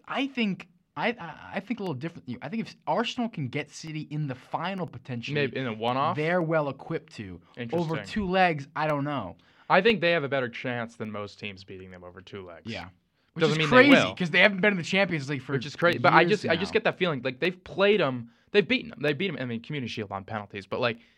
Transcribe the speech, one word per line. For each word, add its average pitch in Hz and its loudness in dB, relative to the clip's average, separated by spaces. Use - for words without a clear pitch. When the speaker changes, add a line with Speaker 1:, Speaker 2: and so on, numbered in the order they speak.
Speaker 1:
I 247 -2
think, 220 -2
I, 165 -2
I, 196 -6
I 196 -4
think 226 -6
a - -6
little 180 -2
differently. 127 -10
I 139 -10
think 220 -4
if - -18
Arsenal 226 -2
can 139 -6
get 147 -6
City 156 -10
in 151 -4
the 127 -6
final 175 -6
potentially, 127 -8
Speaker 2:
Maybe 143 0
in 131 -4
a 117 -2
one-off? 127 0
Speaker 1:
they're 165 0
well 156 0
equipped - -8
to. 92 -12
Over 160 -2
Speaker 2:
Interesting. 107 -8
Speaker 1:
two 208 -4
legs, 180 2
I 151 -2
don't 147 0
know. 135 -6
Speaker 2:
I 170 6
think 208 4
they 170 4
have 165 2
a 135 -4
better 131 0
chance 120 -6
than 110 -8
most 104 -10
teams 95 -12
beating 92 -16
them 90 -18
over 90 -18
two 92 -14
legs. 85 -16
Speaker 1:
Yeah. 87 -10
Which 170 -2
Speaker 2:
Doesn't 156 4
Speaker 1:
is 156 2
Speaker 2:
mean - -
they 254 10
Speaker 1:
crazy, 160 8
Speaker 2:
will. 92 -2
Speaker 1:
'cause 180 -2
they 180 4
haven't 196 6
been 208 4
in 202 0
the 165 -4
Champions 175 0
League 139 -4
for - -6
Speaker 2:
Which 127 -2
is 143 -12
crazy, 170 2
but 165 6
I 160 10
Speaker 1:
years 190 4
Speaker 2:
just, - -2
I 170 4
just 185 -4
Speaker 1:
now. - 0
Speaker 2:
get 220 2
that 170 0
feeling. 156 0
Like, 127 -4
they've 175 -2
played 202 4
'em, 127 -2
they've 202 4
beaten 160 -2
'em, - -16
they've 147 2
beaten 180 -4
'em, 131 -6
I 131 -4
mean, 117 -6
Community 135 -6
Shield 101 -6
on 98 -6
penalties, 104 -10
but, - -4
like, 120 0